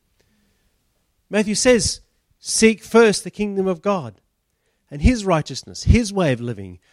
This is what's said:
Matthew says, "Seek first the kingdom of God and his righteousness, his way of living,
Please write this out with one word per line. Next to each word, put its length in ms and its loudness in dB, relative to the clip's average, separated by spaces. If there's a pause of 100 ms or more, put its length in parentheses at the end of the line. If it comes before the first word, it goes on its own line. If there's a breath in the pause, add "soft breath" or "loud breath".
(1300)
Matthew 260 -2
says, 460 2 (380)
"Seek 440 0
first 400 2
the 80 -14
kingdom 360 -4
of 140 -4
God 380 -6 (720)
and 100 -10
his 220 2
righteousness, 600 -4
his 280 2
way 220 0
of 80 -6
living, 380 -12 (140)